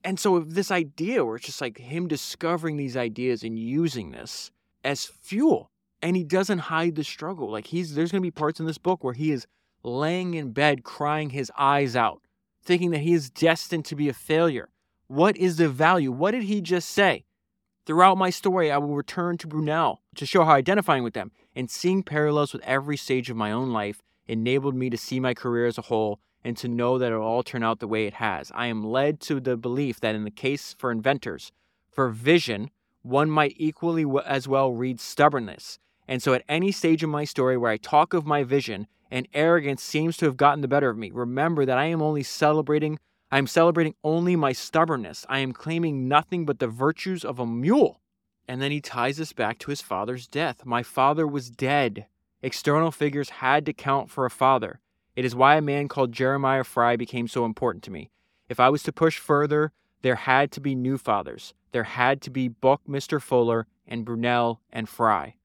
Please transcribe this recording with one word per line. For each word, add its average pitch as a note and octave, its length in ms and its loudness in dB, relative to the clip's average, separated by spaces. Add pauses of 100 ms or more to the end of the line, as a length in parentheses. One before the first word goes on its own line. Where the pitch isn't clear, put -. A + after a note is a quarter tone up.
And F#3 160 -4
so F#3+ 160 4
if D#3 120 0
this F3+ 220 -2
idea F3 540 0
where A2+ 120 -4
it's - 100 -14
just, - 140 -12
like, A#2+ 180 -8
him D3+ 280 -6
discovering D#3+ 720 -4
these C3+ 200 -6
ideas A#2+ 460 -2
and A2+ 160 -8
using B2 540 -2
this - 400 -14 (320)
as C3+ 220 -4
fuel, A3 640 0 (300)
and F3 160 0
he F3 80 -2
doesn't F#3 340 0
hide E3 360 -2
the D3+ 100 -4
struggle. D#3 460 -8
Like, A2 160 -8
he's, E3 280 -6
there's E3 180 0
gonna G3 100 0
be F3 80 -2
parts D3+ 300 -4
in D#3+ 60 -4
this D#3 120 -6
book F3+ 260 -2
where B2+ 80 -2
he D3+ 200 -2
is B2 140 -4 (360)
laying E3 520 -4
in C#3+ 180 -6
bed C#3 320 2
crying D3+ 460 -4
his C3 280 -8
eyes C#3 380 2
out, A2 260 0 (400)
thinking F3 300 2
that D3+ 80 0
he E3 120 2
is D3 160 2
destined E3 580 0
to D3 100 -8
be D3 120 -2
a C3 60 -4
failure. D#3 540 0 (400)
What E3 280 4
is F3+ 200 0
the E3 120 4
value? D3 440 2
What D#3+ 180 0
did A#3 140 -2
he G#3 160 0
just E3+ 300 -2
say? F#3+ 340 2 (640)
"Throughout F3+ 320 6
my F#3 120 2
story, F3+ 400 0
I - 80 2
will D3 160 -2
return F3 440 -4
to - 80 -12
Brunel D#3 560 0 (120)
to C#3+ 120 -10
show F3 180 6
how D#3+ 80 8
identifying D3 500 4
with A#2+ 120 -4
them G2+ 180 -8 (220)
and B2+ 160 -6
seeing F#3 320 0
parallels D3 500 0
with C3+ 100 -12
every C#3 340 -2
stage B2+ 340 -4
of A2+ 60 -6
my G#2+ 140 -2
own B2 200 -2
life G#2 320 -4 (260)
enabled B2+ 460 -2
me B2+ 160 -4
to A#2 60 -4
see B2+ 220 -6
my B2+ 160 -2
career A#2+ 320 -2
as A#2 120 -2
a A#2 40 -10
whole A2 380 -2 (240)
and A#2+ 140 -6
to B2 100 -6
know A#2+ 300 0
that B2 140 0
it'll A2 100 -2
all A2+ 200 0
turn A#2+ 200 -6
out A2+ 180 0
the A2 80 -8
way A2 180 0
it G2 80 -8
has. F#2 400 -6
I A#2+ 120 -4
am A2 180 -4
led C3+ 380 0
to C#3 180 -4
the B2+ 160 -2
belief B2 440 -4
that A2 140 -2
in G#2+ 100 -4
the G#2 60 -6
case C3+ 480 -6
for B2+ 120 -4
inventors, A2 640 -4 (380)
for C3+ 180 0
vision, A#2+ 600 0 (320)
one C#3 280 2
might D3+ 260 2
equally D#3+ 480 -2
w-, C#3 200 0
as C3+ 220 -2
well C3+ 260 2
read B2 280 -4
stubbornness. C#3 800 0 (280)
And B2+ 160 -4
so C3 120 4
at - 140 0
any F3 240 0
stage D#3+ 300 2
in D#3 80 -2
my D3 140 -2
story C3 320 0
where A#2+ 140 0
I G#2+ 60 0
talk D3+ 380 2
of D#3 120 0
my D3 160 0
vision B2 440 -2 (240)
and B2+ 240 -4
arrogance D3+ 480 2
seems D#3+ 340 -2
to E3 100 0
have B2+ 100 2
gotten C#3+ 240 4
the C3+ 80 -2
better C#3 200 2
of G#2+ 80 -2
me, G#2+ 140 -8
remember C3+ 560 0
that B2+ 120 2
I D3 80 0
am E3 140 -2
only D3+ 220 0
celebrating, D3+ 760 0 (320)
I C3+ 80 2
am C#3 80 2
celebrating E3 560 4
only E3+ 320 2
my C#3+ 180 2
stubbornness. C3+ 760 -2
I C3+ 120 -2
am C3 120 -4
claiming D#3 560 -4
nothing D3+ 380 2
but C#3 120 -2
the B2+ 100 0
virtues D#3+ 560 -2
of B2+ 140 -6
a A#2+ 80 -2
mule." D3 540 2 (480)
And B2+ 120 -8
then C#3 120 0
he D3 80 -2
ties C3+ 400 -2
us D#3+ 120 -8
back A2+ 260 -2
to - 120 -10
his C#3+ 120 -6
father's A#2+ 440 -6
death. C#3+ 380 -6
"My A#2+ 180 -2
father D3 440 2
was C#3 240 -4
dead. B2+ 560 0 (360)
External D3+ 480 0
figures C#3+ 400 -2
had C#3 360 2
to A2+ 60 -4
count - 380 -2
for C3+ 140 -2
a B2 60 0
father. C3 500 2 (340)
It B2+ 100 -2
is A#2+ 100 -2
why C3+ 220 8
a D3+ 60 2
man C#3+ 240 0
called B2+ 260 0
Jeremiah C3+ 520 0
Frye A#2+ 320 2
became A#2+ 320 -4
so A#2+ 160 0
important A2+ 400 -4
to G2 60 -14
me. F#2 200 -12 (380)
If - 100 -6
I B2+ 100 8
was D3 160 2
to D#3 80 -4
push D#3+ 260 0
further, D3+ 540 0 (300)
there B2+ 140 2
had C3+ 360 2
to C#3 80 -12
be C3+ 140 -2
new B2+ 240 -2
fathers. F#2 560 -4 (180)
There A#2 120 -2
had B2+ 380 0
to C#3 80 -10
be B2+ 180 -2
Buckminster C#3 720 0
Fuller A#2 460 2 (200)
and A#2 180 -8
Brunel A#2+ 560 0 (120)
and A2+ 160 -6
Frye." G#2 560 0